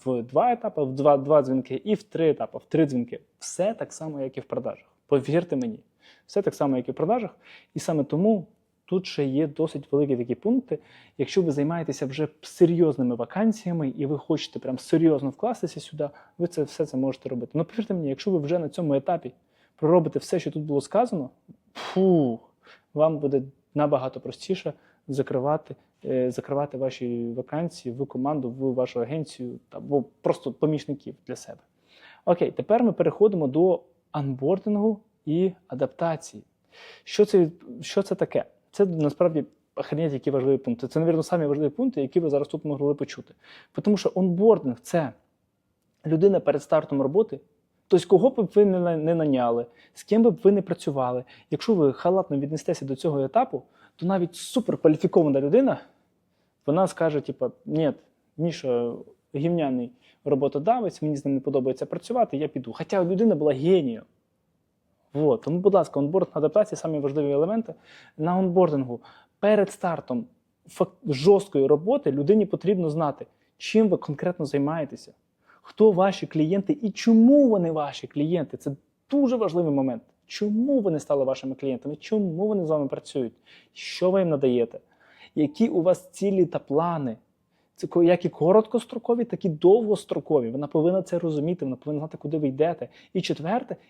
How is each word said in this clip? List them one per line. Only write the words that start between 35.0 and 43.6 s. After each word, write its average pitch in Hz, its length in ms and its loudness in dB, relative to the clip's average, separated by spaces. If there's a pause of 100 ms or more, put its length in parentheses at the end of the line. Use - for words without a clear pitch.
і 175 260 0 (160)
адаптації. 143 760 -6 (600)
Що - 200 2
це, 185 240 4 (320)
що - 220 -2
це 190 120 -4
таке? - 300 -2 (260)
Це 202 160 2
насправді 160 580 0 (300)
охренеть, 147 380 -4
які 135 180 -4
важливі 135 280 2
пункти. 123 300 -6
Це, 156 120 -2
навірно, 165 220 2
самі 165 240 -2
важливі 143 240 0
пункти, 233 320 -2
які 135 180 0
ви 160 100 0
зараз 143 180 0
тут 156 160 -10
могли 143 300 -2
почути. - 400 -10 (480)